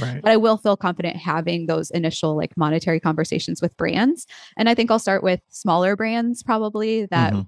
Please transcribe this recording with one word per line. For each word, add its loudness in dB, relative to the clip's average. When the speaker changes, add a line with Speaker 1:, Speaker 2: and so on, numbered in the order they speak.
Speaker 1:
Right. -6
Speaker 2:
But 4
I 6
will 4
feel 2
confident -4
having -2
those -2
initial, -2
like, -4
monetary 0
conversations -2
with -6
brands. 0
And 2
I 4
think 0
I'll 4
start 0
with 2
smaller 2
brands -2
probably -2
that 2
Speaker 1:
Mm-hmm. -2